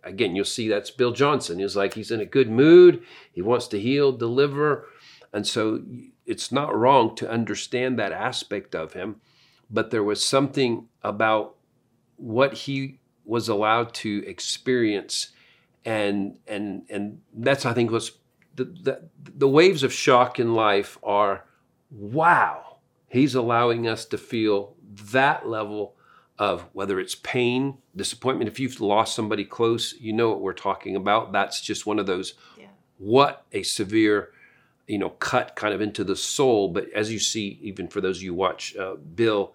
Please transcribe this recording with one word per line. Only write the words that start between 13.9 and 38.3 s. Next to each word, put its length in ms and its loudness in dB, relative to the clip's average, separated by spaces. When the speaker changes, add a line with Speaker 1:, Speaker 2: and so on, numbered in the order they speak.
Speaker 1:
to 320 -6
experience. 1040 -2
And, 640 -2
and, 420 -8
and 320 -10
that's, 320 -2
I 80 0
think, 180 2
what's 200 -4
the, 80 -6
the, 460 -8
the 280 0
waves 340 6
of 80 0
shock 480 4
in 140 0
life 500 0
are, 400 0
wow, 840 0
he's 260 2
allowing 520 0
us 180 -4
to 120 -6
feel 580 -2
that 380 2
level 460 -6
of 340 -2
whether 280 -4
it's 160 -8
pain, 640 -2
disappointment. 540 -4
If 100 -12
you've 200 -6
lost 360 0
somebody 280 -4
close, 560 -2
you 140 -8
know 160 2
what 120 -2
we're 120 -4
talking 420 -6
about. 360 0
That's 280 -2
just 260 -8
one 140 -2
of 60 -2
those, 300 -4
Speaker 2:
Yeah. 100 -20
Speaker 1:
what 540 2
a 120 -6
severe, 680 0
you 120 -4
know, 100 -2
cut 460 -4
kind 180 -2
of 80 -4
into 220 -4
the 120 -2
soul. 540 2
But 240 -4
as 180 -2
you 80 -6
see, 420 -4
even 260 -10
for 120 -6
those 220 -2
you 120 -8